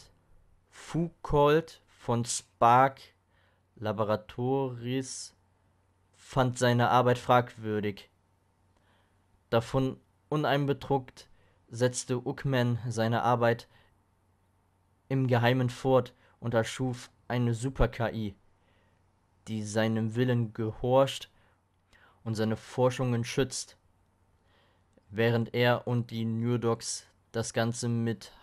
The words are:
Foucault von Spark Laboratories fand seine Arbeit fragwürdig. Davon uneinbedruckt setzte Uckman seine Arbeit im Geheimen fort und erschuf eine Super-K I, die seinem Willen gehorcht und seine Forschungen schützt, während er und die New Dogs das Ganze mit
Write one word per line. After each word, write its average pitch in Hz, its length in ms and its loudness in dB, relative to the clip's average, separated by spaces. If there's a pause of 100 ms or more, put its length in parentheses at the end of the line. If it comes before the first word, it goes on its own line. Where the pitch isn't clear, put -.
(720)
Foucault 156 1160 0
von 120 380 -4
Spark 123 760 4 (760)
Laboratories 123 1600 -4 (840)
fand 127 400 -2
seine 120 320 4
Arbeit 123 300 4
fragwürdig. 110 920 -2 (1400)
Davon 131 500 0 (300)
uneinbedruckt 139 960 -2 (400)
setzte 123 580 -2
Uckman 127 520 0 (100)
seine 113 340 0
Arbeit 117 460 0 (1400)
im 135 180 0
Geheimen 123 420 4
fort 127 460 2 (260)
und 120 140 -4
erschuf 123 560 -2 (160)
eine 120 280 0
Super-K 117 560 0
I, 107 260 -8 (1120)
die 110 160 -4
seinem 110 500 0
Willen 120 380 0
gehorcht 123 800 0 (920)
und 113 140 -4
seine 110 200 0
Forschungen 123 680 -2
schützt, - 540 -6 (1300)
während 113 460 0
er 120 340 2
und 120 220 -2
die 113 140 -6
New 113 340 -2
Dogs 117 480 -4 (260)
das 113 200 -6
Ganze 117 360 -2
mit 117 440 -4 (100)